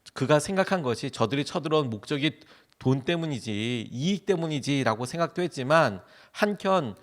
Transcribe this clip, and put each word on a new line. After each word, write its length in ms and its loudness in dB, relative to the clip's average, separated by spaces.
그가 260 4
생각한 420 0
것이 280 -2
저들이 340 0
쳐들어온 460 0
목적이 500 -2
돈 240 2
때문이지, 920 -2
이익 340 -2
때문이지라고 800 0
생각도 380 -2
했지만 600 2
한켠 720 0